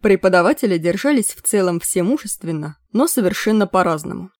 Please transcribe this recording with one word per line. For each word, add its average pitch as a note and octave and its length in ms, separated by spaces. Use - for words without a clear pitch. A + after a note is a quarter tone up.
Преподаватели F#3+ 760
держались G3+ 560
в - 80
целом F3+ 360
все - 220
мужественно, E3+ 760
но B3+ 160
совершенно G#3+ 600
по-разному. F3+ 720